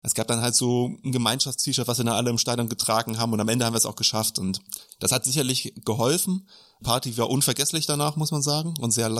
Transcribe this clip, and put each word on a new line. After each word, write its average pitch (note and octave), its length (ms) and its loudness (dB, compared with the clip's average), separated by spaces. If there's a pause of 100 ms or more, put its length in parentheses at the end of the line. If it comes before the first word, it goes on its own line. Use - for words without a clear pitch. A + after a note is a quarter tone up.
Es - 60 -2
gab - 160 -2
dann A#2 140 2
halt A#2+ 120 0
so B2 480 2
ein C3 100 -2
Gemeinschaftst-T-Shirt, B2 760 0
was A#2+ 80 0
wir B2 80 0
dann A#2 100 2
alle A#2+ 140 2
im A#2+ 80 0
Stadion A#2+ 320 0
getragen A2+ 500 -2
haben A#2 140 0
und G#2+ 80 0
am G#2+ 80 2
Ende A#2+ 160 2
haben A2+ 80 0
wir A#2 60 0
es A#2 80 2
auch G#2 100 -8
geschafft - 420 0
und F#2+ 220 -4 (380)
das - 140 0
hat B2+ 120 0
sicherlich C3 480 0 (140)
geholfen. D#3 600 0 (360)
Party A#2 340 -2
war A#2 140 0
unvergesslich C#3+ 560 0
danach, D3 300 0
muss D#3 140 -2
man D3 120 -2
sagen, D#3 360 -2
und A#2 120 -2
sehr, A2+ 300 2